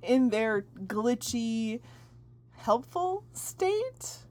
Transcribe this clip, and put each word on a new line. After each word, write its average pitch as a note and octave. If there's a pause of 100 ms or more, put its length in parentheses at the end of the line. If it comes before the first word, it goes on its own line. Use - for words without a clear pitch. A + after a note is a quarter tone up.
in B3+
their G#3+ (200)
glitchy, A3+ (720)
helpful F4+
state - (120)